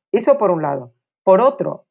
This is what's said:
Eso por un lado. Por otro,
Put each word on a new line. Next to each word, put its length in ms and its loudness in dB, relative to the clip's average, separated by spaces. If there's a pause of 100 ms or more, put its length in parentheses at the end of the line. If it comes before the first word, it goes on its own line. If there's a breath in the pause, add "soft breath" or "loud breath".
(120)
Eso 240 2
por 140 0
un 100 -2
lado. 320 -8 (320)
Por 160 4
otro, 500 -2